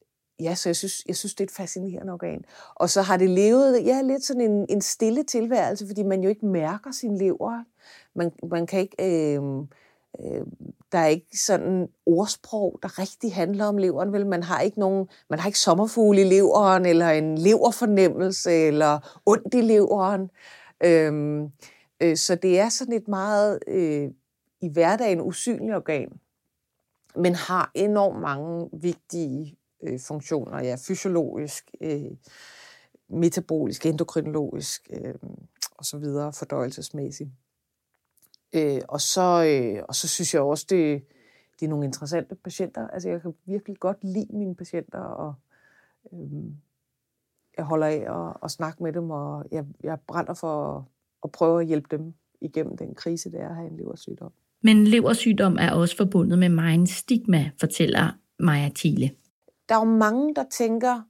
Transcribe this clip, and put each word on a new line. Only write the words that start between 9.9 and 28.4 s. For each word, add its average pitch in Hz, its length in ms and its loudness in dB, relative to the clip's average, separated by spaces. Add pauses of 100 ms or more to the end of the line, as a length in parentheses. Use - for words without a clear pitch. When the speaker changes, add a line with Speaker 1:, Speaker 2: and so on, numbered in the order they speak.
Speaker 1:
øh, - 260 -8 (460)
der 180 60 2
er 160 80 4
ikke 160 320 0
sådan 185 500 0 (180)
ordsprog, 196 760 0
der - 160 -12
rigtig 190 360 -6
handler 196 300 -2
om 208 140 0
leveren, 185 340 0
vel? 202 140 0
Man 180 160 -2
har 170 180 -2
ikke 196 180 0
nogen, 190 300 0 (220)
man 156 80 -4
har 170 100 -2
ikke 202 100 -2
sommerfugle 208 640 4
i 196 40 8
leveren, 190 640 6
eller 170 240 6
en 156 280 2
leverfornemmelse, 190 1120 4
eller 151 720 2
ondt 220 280 2
i 247 60 6
leveren. 202 720 4 (540)
Øhm, 151 680 2 (500)
øh, 170 160 2
så - 180 0
det 180 240 2
er 208 100 4
sådan 233 260 -4
et 226 140 -4
meget, 202 580 0
øh, 151 440 -2 (500)
i 180 80 -6
hverdagen 175 520 2
usynligt 214 560 -4
organ, 151 360 -6 (1040)
men 175 180 2
har 180 400 -2
enormt 202 460 2
mange 156 520 -6